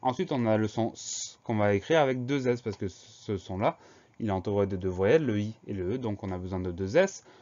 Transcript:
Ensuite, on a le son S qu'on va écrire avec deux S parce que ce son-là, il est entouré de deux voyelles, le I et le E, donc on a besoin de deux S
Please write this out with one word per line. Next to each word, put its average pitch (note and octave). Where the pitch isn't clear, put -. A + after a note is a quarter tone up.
Ensuite, B2+
on B2+
a A2
le G#2+
son A2+
S -
qu'on A2+
va G#2
écrire G2+
avec C3
deux C3
S A#2+
parce G#2
que G2+
ce -
son-là, G2
il A2+
est G#2
entouré G2+
de G2
deux F#2
voyelles, G2+
le G#2+
I G#2
et -
le F#2+
E, -
donc A2
on F#2+
a F#2
besoin F#2
de F#2
deux F#2+
S F#3+